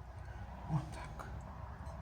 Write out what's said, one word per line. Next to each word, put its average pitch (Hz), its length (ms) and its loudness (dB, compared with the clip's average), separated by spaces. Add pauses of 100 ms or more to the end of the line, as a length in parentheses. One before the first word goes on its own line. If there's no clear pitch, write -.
(720)
Отак. - 580 4 (720)